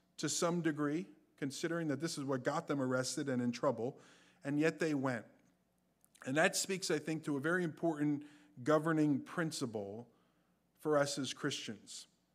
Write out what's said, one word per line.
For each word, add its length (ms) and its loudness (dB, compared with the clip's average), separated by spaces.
to 120 -2
some 320 2
degree, 440 0
considering 520 -4
that 100 0
this 180 -4
is 60 -6
what 200 -2
got 240 -2
them 140 0
arrested 480 0
and 120 2
in 100 2
trouble, 460 -2
and 160 0
yet 200 2
they 140 0
went. 320 0
And 120 0
that 180 4
speaks, 340 -2
I 80 2
think, 280 -4
to 120 0
a 20 -2
very 240 0
important 600 0
governing 560 4
principle 880 -6
for 180 2
us 220 2
as 140 -4
Christians. 720 -8